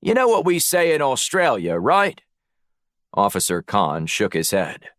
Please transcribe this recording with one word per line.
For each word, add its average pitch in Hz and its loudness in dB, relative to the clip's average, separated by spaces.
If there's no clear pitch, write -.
You 202 0
know 254 2
what 196 2
we 175 2
say 170 2
in 151 0
Australia, 127 0
right? 170 0
Officer 92 0
Khan 80 -2
shook 98 -4
his - -2
head. 92 -4